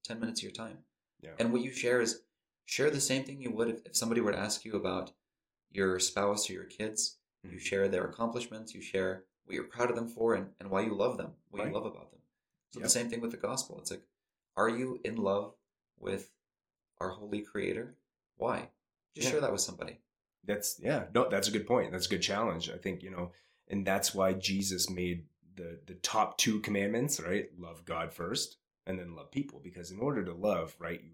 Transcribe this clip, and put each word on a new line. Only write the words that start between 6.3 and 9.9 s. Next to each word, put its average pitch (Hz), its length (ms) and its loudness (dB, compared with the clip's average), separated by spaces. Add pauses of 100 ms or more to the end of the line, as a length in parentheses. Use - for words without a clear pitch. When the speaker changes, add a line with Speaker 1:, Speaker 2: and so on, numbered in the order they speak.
Speaker 1:
or 95 60 -6
your 90 100 -8
kids. - 520 -2 (280)
You 90 60 -12
Speaker 2:
Mm-hmm. 92 80 -12
Speaker 1:
share 98 300 2
their 92 160 2
accomplishments. 117 680 -4
You 98 80 -12
share 95 420 0 (200)
what - 100 -12
you're - 100 -2
proud 120 260 0